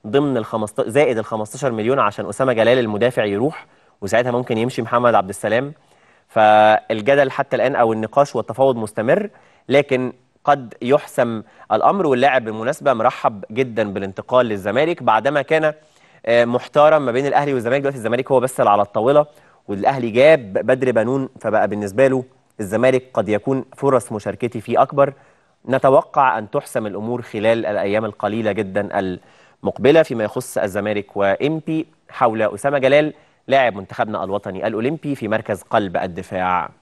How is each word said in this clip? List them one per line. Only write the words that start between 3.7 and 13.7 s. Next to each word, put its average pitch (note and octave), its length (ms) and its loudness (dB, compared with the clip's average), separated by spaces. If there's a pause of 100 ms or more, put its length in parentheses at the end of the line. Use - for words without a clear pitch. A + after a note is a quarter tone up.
وساعتها A2+ 300 0
ممكن B2 260 -2
يمشي A#2+ 240 -2
محمد A#2+ 340 2
عبد F#2+ 140 2
السلام. A#2 440 -4 (540)
فالجدل G#2+ 1040 4
حتى - 240 -4
الآن B2+ 200 0
أو A2+ 180 2
النقاش A2 420 0
والتفاوض B2+ 400 0
مستمر، A#2+ 540 -2 (400)
لكن B2+ 440 0 (300)
قد C#3 380 0
يحسم A#2+ 600 -2 (280)
الأمر. D3+ 360 2
واللاعب C3 380 2
بالمناسبة A#2 480 -2
مرحب A2+ 580 -2
جدًا A2+ 420 -2